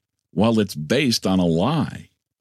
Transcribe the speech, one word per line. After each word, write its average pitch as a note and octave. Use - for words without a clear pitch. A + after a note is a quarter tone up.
while A2
it's G#2
based A2
on F#2+
a F2+
lie? G2+